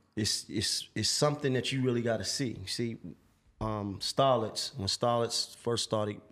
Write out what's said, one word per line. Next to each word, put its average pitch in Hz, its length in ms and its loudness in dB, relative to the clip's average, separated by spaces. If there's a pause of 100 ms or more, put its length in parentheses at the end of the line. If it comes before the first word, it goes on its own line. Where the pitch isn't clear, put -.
(160)
It's, - 340 0
it's, - 460 -2
it's 107 140 0
something 147 440 2
that 127 200 0
you 135 80 0
really 120 200 2
gotta 110 240 0
see. - 360 -2
You 95 60 -10
see, 113 300 -4 (640)
um, 104 400 -4
starlets, 123 800 2
when 98 100 -2
starlets 117 720 0
first 117 260 0
started, 104 380 -2 (100)